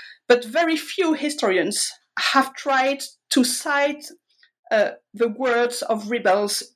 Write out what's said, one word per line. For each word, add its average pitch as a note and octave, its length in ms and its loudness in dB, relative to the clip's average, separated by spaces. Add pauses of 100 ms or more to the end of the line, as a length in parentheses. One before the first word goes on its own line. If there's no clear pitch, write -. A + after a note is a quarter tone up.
(280)
but A#3+ 160 6
very D#4+ 320 0
few D#4+ 380 -2
historians G#3 800 -2 (260)
have - 360 2
tried C4+ 480 -2 (260)
to B3+ 140 4
cite, D4 600 -2 (640)
uh, G#3+ 220 2 (220)
the A#3 160 0
words A#3+ 540 0
of G#3 260 -4
rebels G#3 540 0 (120)